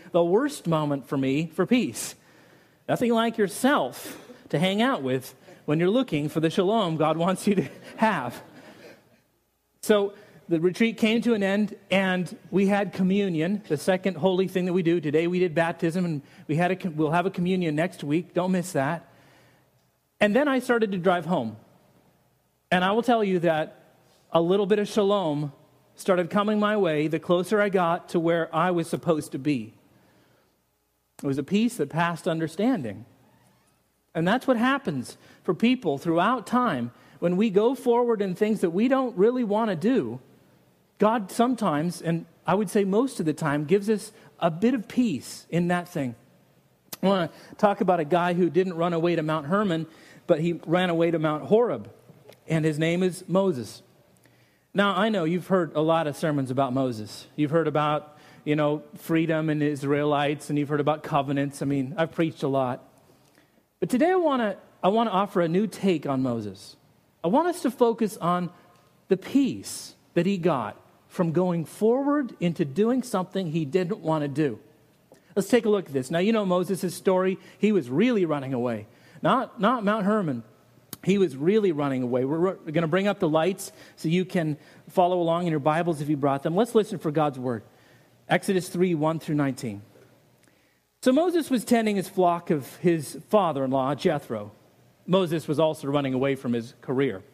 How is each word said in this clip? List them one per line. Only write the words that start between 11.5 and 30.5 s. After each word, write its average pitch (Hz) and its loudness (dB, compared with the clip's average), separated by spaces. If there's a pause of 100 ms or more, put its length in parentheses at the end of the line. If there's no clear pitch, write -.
and 185 0 (140)
we 190 2
had 202 0
communion, 190 0
the 151 0
second 185 -2
holy 185 2
thing 185 -2
that 180 -2
we 185 0
do. 170 2
Today 156 0
we 180 -2
did 175 0
baptism, 165 0
and 156 -4 (260)
we 151 0
had 180 2
a 185 0
com-, 170 -8
we'll 151 0
have 175 2
a 196 0
communion 180 -2
next 170 -2
week. 160 -2
Don't 180 0
miss 180 -2
that. 151 -2 (1120)
And 208 4
then 294 4
I 262 2
started 233 0
to 196 -2
drive 175 2
home. 127 -2 (1120)
And 180 2
I 190 2
will 226 0
tell 226 2
you 185 0
that 160 0 (520)
a 170 4
little 190 2
bit 202 2
of 208 -2
shalom 196 0 (420)
started 180 0
coming 208 0
my 208 2
way 160 2
the 156 -2
closer 180 0
I 208 2
got 180 0
to 180 0
where 165 0
I 170 2
was 165 -2
supposed 156 -2
to 147 -8
be. 131 -2 (1500)